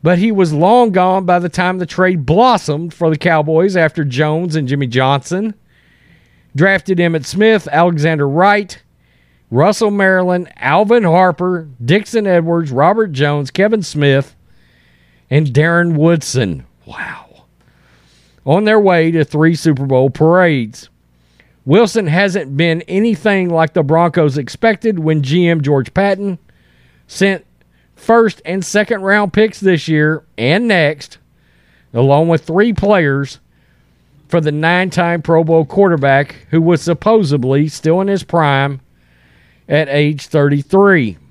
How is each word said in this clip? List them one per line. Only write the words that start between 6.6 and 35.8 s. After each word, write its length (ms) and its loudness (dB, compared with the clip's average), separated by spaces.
Emmitt 280 -2
Smith, 440 0
Alexander 580 0
Wright, 520 0
Russell 400 2
Maryland, 680 0
Alvin 480 0
Harper, 640 0
Dixon 420 0
Edwards, 440 0
Robert 420 0
Jones, 380 -2
Kevin 320 0
Smith, 540 -2
and 180 0
Darren 480 0
Woodson. 680 -2
Wow. 580 -18
On 200 0
their 160 4
way 300 2
to 140 0
three 300 0
Super 300 -2
Bowl 260 0
parades. 800 0
Wilson 420 2
hasn't 500 -2
been 260 0
anything 680 -2
like 240 0
the 80 0
Broncos 560 0
expected 600 -2
when 240 -2
G 260 0
M 120 0
George 320 -2
Patton 460 -2
sent 380 -2
first 500 0
and 200 -6
second 380 -2
round 300 0
picks 280 0
this 260 0
year 380 0
and 280 0
next, 520 -2
along 360 2
with 160 0
three 280 0
players 680 -2
for 120 0
the 120 -2
nine-time 680 -2
Pro 220 2
Bowl 240 2
quarterback 840 0